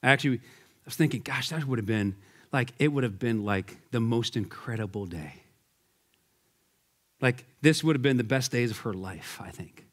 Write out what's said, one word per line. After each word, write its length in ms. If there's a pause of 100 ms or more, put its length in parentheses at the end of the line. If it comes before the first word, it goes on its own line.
Actually, 340
I 480
was 120
thinking, 260
gosh, 260
that 160
would 140
have 80
been, 280 (380)
like, 260
it 100
would 160
have 140
been, 280
like, 320 (120)
the 100
most 360
incredible 720
day. 360 (1800)
Like, 280 (160)
this 200
would 140
have 60
been 160
the 60
best 280
days 180
of 100
her 120
life, 480
I 100
think. 420